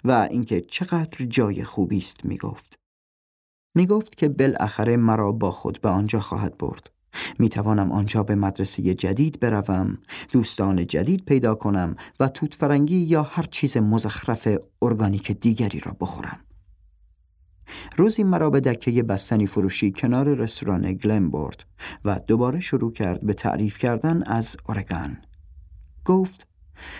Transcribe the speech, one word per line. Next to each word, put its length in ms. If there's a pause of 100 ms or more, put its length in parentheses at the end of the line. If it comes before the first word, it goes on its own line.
و 260
اینکه 300
چقدر 640
جای 380
خوبی 340
است 260
می‌گفت. 540 (960)
می‌گفت 400
که 140
بالاخره 680
مرا 360
با 180
خود 300
به 80
آنجا 320
خواهد 380
برد. 320 (480)
می‌توانم 540
آنجا 300
به 120
مدرسهٔ 600
جدید 460
بروم، 580 (340)
دوستان 540
جدید 380
پیدا 300
کنم 420 (240)
و 80
توت 260
فرنگی 420
یا 260
هر 200
چیز 340
مزخرف 720 (340)
ارگانیک 500
دیگری 480
را 200
بخورم. 400 (1600)
روزی 280
مرا 260
به 100
دکهٔ 420
بستنی 440
فروشی 460
کنار 420
رستوران 580
گلن 380
برد 340 (400)
و 220
دوباره 340
شروع 320
کرد 280
به 140
تعریف 440
کردن 440
از 340 (100)
اورگان. 500 (880)
گفت: 420 (540)